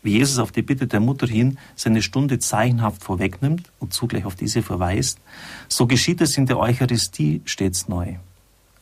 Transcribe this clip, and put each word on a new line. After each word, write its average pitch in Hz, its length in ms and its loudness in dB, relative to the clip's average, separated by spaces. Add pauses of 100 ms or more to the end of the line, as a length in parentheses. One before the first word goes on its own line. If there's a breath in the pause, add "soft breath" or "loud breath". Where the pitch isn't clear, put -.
Wie 104 140 4
Jesus 139 200 2
auf - 140 0
die - 80 0
Bitte 131 260 0
der 104 140 0
Mutter 127 260 0
hin 123 300 2 (200 loud breath)
seine 110 260 2
Stunde 135 360 0
zeichenhaft 117 640 0
vorwegnimmt 98 680 -2 (100)
und - 140 -8
zugleich 113 320 -4
auf 92 80 -8
diese 110 280 -2
verweist, 95 560 -2 (480 loud breath)
so - 200 0
geschieht 135 340 2
es 160 160 2
in 135 80 4
der 127 140 0
Eucharistie 123 880 0
stets - 420 -2
neu. 90 280 -4 (640)